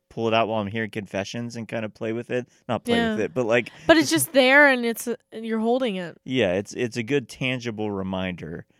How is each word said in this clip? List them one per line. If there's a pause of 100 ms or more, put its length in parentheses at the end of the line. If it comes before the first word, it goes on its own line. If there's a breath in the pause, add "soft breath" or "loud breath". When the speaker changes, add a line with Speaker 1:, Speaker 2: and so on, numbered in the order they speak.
Speaker 1:
pull
it
out
while
I'm
hearing
confessions
and
kinda
play
with
it. (200 soft breath)
Not
play (140)
with
Speaker 2:
Yeah.
Speaker 1:
it,
but,
like, (180 loud breath)
Speaker 2:
But
it's
Speaker 1:
just
Speaker 2:
just
there
and
it's,
uh, (160)
you're
holding
it.
Speaker 1:
Yeah,
it's,
it's
a
good
tangible
reminder. (140)